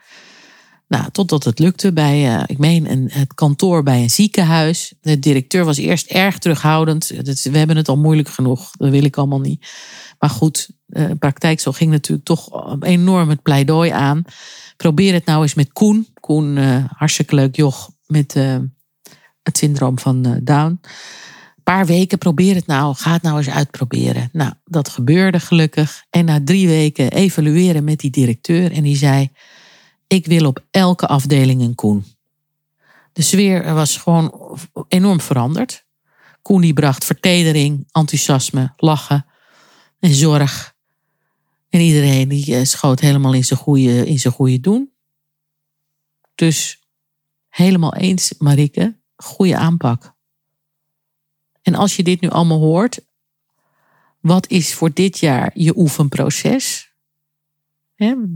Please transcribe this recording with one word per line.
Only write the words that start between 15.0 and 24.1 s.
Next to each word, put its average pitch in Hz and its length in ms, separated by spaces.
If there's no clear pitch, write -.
het 170 120
nou 156 160
eens 147 120
met 143 200
Koen." 214 340
Koen, 151 380
eh, 135 260
hartstikke 151 400
leuk 135 200
joch 147 360
met, 151 300
eh, 135 220
het - 140
syndroom 135 420
van, 127 260
eh, 120 60
Down. 151 400
"Paar 185 220
weken, 175 320
probeer 185 380
het 170 100
nou. 143 300
Ga - 160
het 170 100
nou 151 160
eens 139 120
uitproberen." 123 840